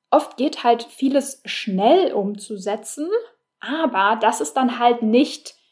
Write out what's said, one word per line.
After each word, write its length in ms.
oft 260
geht 260
halt 200
vieles 600
schnell 680
umzusetzen, 960
aber 640
das 180
ist 140
dann 240
halt 240
nicht, 540